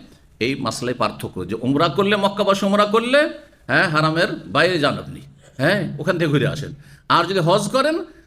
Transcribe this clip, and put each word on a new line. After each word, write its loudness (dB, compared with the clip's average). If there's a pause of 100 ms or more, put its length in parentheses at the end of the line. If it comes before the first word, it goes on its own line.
(400)
এই -2
মাসলায় -6
পার্থক্য -6
যে -6
ওমরা 2
করলে, 0
মক্কাবাসী 0
ওমরা 4
করলে, 2 (380)
হ্যাঁ, 4
হারামের 2 (180)
বাইরে 2
যান 0
আপনি, -14 (360)
হ্যাঁ, 0
ওখান -2
থেকে 0
ঘুরে 2
আসেন। -6 (340)
আর 4
যদি -2
হজ 2
করেন, 0 (220)